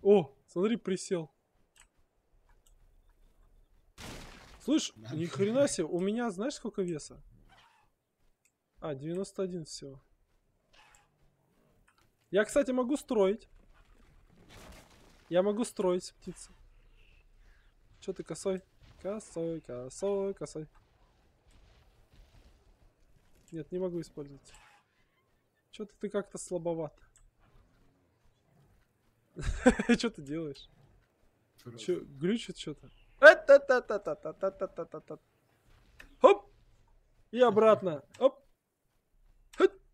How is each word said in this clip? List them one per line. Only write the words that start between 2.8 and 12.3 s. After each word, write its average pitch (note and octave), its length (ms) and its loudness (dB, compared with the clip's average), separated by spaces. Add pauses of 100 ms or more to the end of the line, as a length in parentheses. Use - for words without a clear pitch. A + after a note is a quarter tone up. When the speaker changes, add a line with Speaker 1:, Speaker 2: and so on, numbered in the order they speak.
Speaker 1:
Слышь, - 280 0
Speaker 2:
<laughs> - 40 -20
Да. A2 180 -14
Speaker 1:
ни D#3+ 120 -4
хрена G#3+ 420 0
себе, E3+ 180 -4
у E3+ 140 -4
меня A3 300 -2
знаешь, G3+ 240 -6
сколько G3+ 280 -8
веса? D#3 400 -8 (1600)
А, D#3 140 -8
девяносто F3 480 -10
один F3+ 220 -8
всего. C3+ 380 -18 (2250)